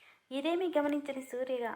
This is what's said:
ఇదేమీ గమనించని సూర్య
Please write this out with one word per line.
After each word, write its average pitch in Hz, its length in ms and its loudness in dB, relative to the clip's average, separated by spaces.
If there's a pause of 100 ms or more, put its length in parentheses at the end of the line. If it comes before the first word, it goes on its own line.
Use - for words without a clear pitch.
(320)
ఇదేమీ 330 460 0
గమనించని 285 440 0
సూర్య 247 540 -2